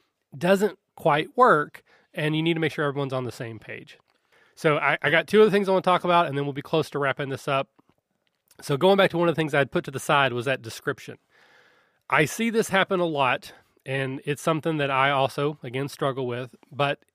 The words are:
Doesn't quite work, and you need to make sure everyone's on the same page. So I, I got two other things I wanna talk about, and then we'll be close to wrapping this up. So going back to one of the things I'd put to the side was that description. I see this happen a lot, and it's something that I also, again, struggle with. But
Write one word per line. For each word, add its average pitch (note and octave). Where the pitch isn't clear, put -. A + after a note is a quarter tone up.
Doesn't F#3+
quite -
work, E3+
and D#3
you D#3
need E3+
to E3
make D#3+
sure D#3
everyone's C#3
on C3
the A#2
same A2+
page. -
So D3+
I, D3
I C#3+
got D#3+
two G#3+
other G#3+
things G3+
I F#3+
wanna F#3
talk F3+
about, F3
and C#3
then C#3+
we'll C#3+
be C#3
close -
to D3
wrapping C#3
this C3+
up. C#3
So D3
going F#3+
back F#3+
to E3
one E3+
of D#3+
the D#3
things D3+
I'd C#3+
put -
to D3+
the C3+
side C#3
was A#2+
that C3
description. -
I C#3+
see A3+
this A3
happen F#3+
a F3
lot, C#3
and C3+
it's D3
something D#3+
that C#3+
I C3+
also, C#3+
again, C3+
struggle C3+
with. A#2+
But C#3+